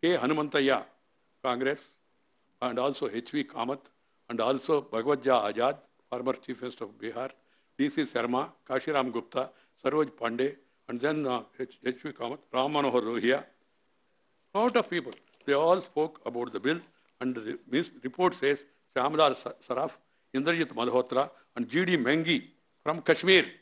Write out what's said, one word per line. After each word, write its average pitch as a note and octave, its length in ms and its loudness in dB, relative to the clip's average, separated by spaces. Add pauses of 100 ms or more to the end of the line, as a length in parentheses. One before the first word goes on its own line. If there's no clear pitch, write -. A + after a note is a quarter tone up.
K. F3 160 2
Hanumantayya, C#3 680 2 (580)
Congress, C3 380 0 (800)
and B2 160 -2
also C3 300 -2
H A2+ 240 -8
V D3 100 -2
Kamath, C3 380 -6 (500)
and A#2 100 -4
also C3+ 520 0
Bhagwat B2 320 0
Jha A2+ 280 4
Azad, A#2+ 260 0 (300)
former B2 260 -4
Chief - 260 -12
Minister B2 240 -10
of G2+ 60 -14
Bihar, A2+ 400 -10 (460)
D C#3 140 0
C D3+ 140 -2 (100)
Sharma, B2 360 0 (200)
Kashiram C3+ 420 0
Gupta, B2+ 380 -4 (340)
Saroj C#3+ 280 2
Pandey, B2 420 -2 (340)
and A#2+ 120 -6
then, D3+ 260 0
uh, B2 160 -2 (160)
H-, C3 260 -10
H B2+ 200 -4
V D3+ 80 -8
Kamath, A#2+ 260 -8 (160)
Ram C3 180 2
Manohar C3 300 2
Lohia. A#2+ 420 0 (1080)
Lot A#3+ 220 2
of A3 120 2
people, C3 240 -6 (320)
they C#3+ 100 2
all E3 260 4
spoke D#3+ 440 -4
about A#2+ 280 -6
the G#2 80 -6
bill, C#3+ 180 0 (420)
and B2+ 140 -4
the A#2+ 60 -8
re-, G#2+ 180 -8 (100)
this D#3 200 -2 (160)
report F3 360 0
says C#3+ 180 2 (380)
Shyamlal C#3+ 460 4
Sa-, A#2+ 100 -10 (160)
Saraf, C3 220 -2 (460)
Indrajit D#3 360 0
Malhotra, B2 580 0 (260)
and A#2 120 -4
G F3 160 2
D F3+ 120 2
Mengi D3+ 460 2 (420)
from D#3+ 180 -2
Kashmir. E3+ 420 6 (180)